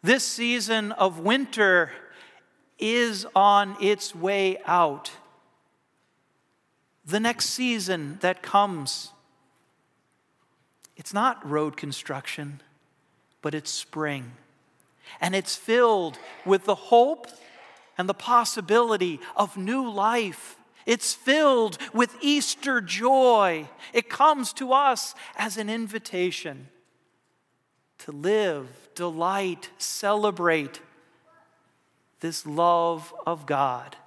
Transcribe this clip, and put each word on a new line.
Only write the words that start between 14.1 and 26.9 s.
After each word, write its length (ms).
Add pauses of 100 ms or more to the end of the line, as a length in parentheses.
And 160
it's 180
filled 640 (260)
with 200
the 100
hope 540 (680)
and 120
the 60
possibility 1040 (160)
of 200
new 320
life. 680 (280)
It's 300
filled 640 (160)
with 260
Easter 600
joy. 880 (240)
It 160
comes 460
to 180
us 420 (220)
as 200
an 140
invitation 1000 (1300)